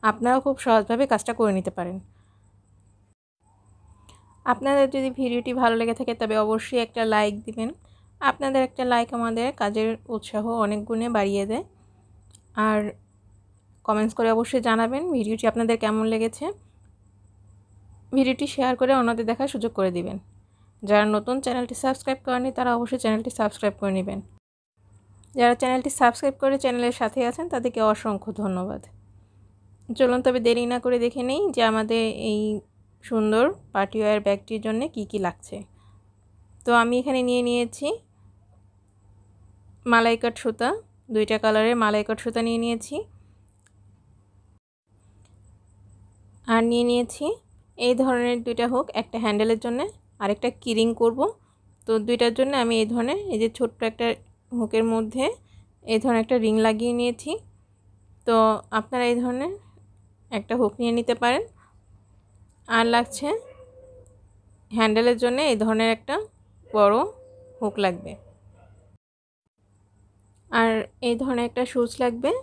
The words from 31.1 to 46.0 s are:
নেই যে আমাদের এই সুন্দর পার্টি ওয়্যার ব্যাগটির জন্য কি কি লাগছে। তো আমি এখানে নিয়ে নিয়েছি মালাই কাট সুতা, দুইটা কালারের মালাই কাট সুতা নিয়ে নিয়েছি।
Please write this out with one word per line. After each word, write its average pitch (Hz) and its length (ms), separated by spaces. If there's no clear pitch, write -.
নেই 285 120
যে 240 60
আমাদের 220 320
এই 214 120
সুন্দর 220 420
পার্টি 196 280
ওয়্যার 208 260
ব্যাগটির 202 380
জন্য 220 160
কি 214 180
কি - 140
লাগছে। 180 320
তো 240 60
আমি 240 200
এখানে 262 180
নিয়ে 247 200
নিয়েছি 240 380
মালাই 233 360
কাট 233 200
সুতা, 233 280
দুইটা 214 280
কালারের 220 400
মালাই 208 240
কাট 220 160
সুতা 226 240
নিয়ে 233 160
নিয়েছি। 233 320